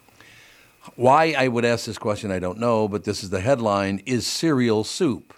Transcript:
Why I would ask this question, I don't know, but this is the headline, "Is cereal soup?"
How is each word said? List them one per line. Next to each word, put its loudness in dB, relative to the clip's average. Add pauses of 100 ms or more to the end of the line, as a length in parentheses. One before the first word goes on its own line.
(960)
Why 4
I 2
would 0
ask 0
this -10
question, -4
I -2
don't -6
know, 2
but -4
this -4
is -10
the -2
headline, 0
"Is -2
cereal 0
soup?" -4